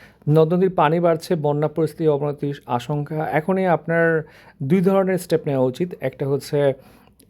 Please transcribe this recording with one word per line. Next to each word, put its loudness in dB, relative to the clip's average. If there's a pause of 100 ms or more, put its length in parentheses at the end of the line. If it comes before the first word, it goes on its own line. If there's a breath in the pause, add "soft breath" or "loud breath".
(300 soft breath)
নদ 4
নদীর 2
পানি 2
বাড়ছে, 2
বন্যা 0
পরিস্থিতি -2
অবনতির -2
আশঙ্কা। -4
এখনই 0
আপনার 0 (360 loud breath)
দুই 2
ধরনের 2
স্টেপ -2
নেওয়া 0
উচিত। -4
একটা -6
হচ্ছে, 0 (560 loud breath)